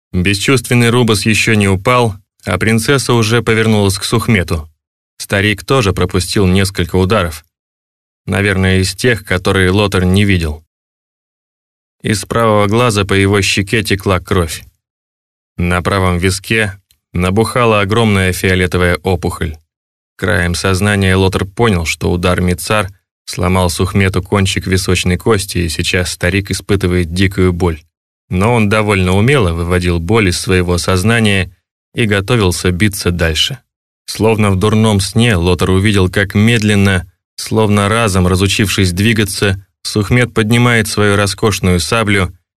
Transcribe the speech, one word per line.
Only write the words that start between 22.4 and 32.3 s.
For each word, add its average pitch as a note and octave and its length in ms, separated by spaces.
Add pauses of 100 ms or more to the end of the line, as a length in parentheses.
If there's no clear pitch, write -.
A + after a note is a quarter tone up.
Мицар G2 480 (360)
сломал F2+ 440
Сухмету F#2+ 520
кончик G2 460
височной F#2 500
кости, G2+ 420
и E2+ 100
сейчас - 420
старик G2 400
испытывает F2+ 640
дикую F#2+ 400
боль. E2+ 280 (480)
Но G2 240
он A2 140
довольно G2+ 460
умело G#2 400
выводил F2 460
боль G2 300
из E2+ 100
своего F2+ 380
сознания G2 800 (380)
и B2 120
готовился G2 640